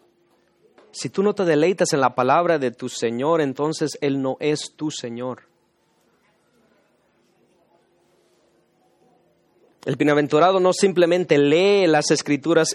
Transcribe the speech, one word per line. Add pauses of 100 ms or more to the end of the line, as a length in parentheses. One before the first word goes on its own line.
(920)
Si
tú
no
te
deleitas
en
la
palabra
de
tu
Señor,
entonces
Él
no
es
tu
Señor. (4000)
El
bienaventurado
no
simplemente
lee
las
Escrituras,